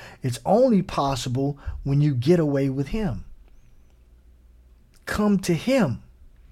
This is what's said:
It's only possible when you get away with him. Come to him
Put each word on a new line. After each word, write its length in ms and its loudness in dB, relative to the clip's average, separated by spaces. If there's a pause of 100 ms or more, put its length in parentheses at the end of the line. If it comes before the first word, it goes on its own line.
(220)
It's 220 -4
only 380 4
possible 760 -2 (260)
when 180 2
you 140 2
get 240 4
away 280 0
with 200 -4
him. 380 -4 (1800)
Come 340 2
to 140 0
him 480 -2 (500)